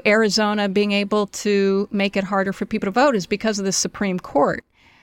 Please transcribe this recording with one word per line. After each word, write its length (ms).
Arizona 600
being 240
able 360
to 600
make 260
it 80
harder 280
for 140
people 200
to 40
vote, 260
is 100
because 320
of 60
the 80
Supreme 460
Court, 460